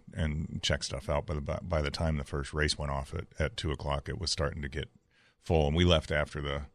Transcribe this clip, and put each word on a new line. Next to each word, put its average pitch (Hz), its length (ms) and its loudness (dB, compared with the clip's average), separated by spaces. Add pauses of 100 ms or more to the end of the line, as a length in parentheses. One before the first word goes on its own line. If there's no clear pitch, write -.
(140)
and 78 480 -2
checked 73 240 0
stuff - 240 -6
out. 73 160 0
By - 80 -4
the, 76 280 -4
by 82 200 2
the 71 80 0
time 80 260 0
the 71 80 -4
first 71 300 -6
race 76 240 2
went 73 120 -6
off 69 220 -4
at, - 140 -8 (120)
at 78 200 -2
two - 120 -2
o'clock, 71 380 -4
it - 100 -6
was 80 120 -4
starting 73 320 -2
to 69 80 -6
get - 180 -6 (560)
full, 78 240 4
and 76 80 2
we 87 80 8
left 82 260 6
after 73 320 0
the, 71 200 -4 (120)